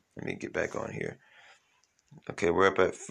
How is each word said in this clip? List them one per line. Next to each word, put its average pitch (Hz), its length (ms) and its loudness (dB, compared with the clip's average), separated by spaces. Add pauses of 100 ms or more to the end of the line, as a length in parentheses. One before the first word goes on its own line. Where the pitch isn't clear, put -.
(180)
let - 80 -10
me 50 100 -4
get - 160 -10
back - 240 -4
on - 160 -6
here. - 280 -6 (1080)
Okay, 85 200 0
we're 90 180 6
up 95 120 4
at, 92 140 4 (180)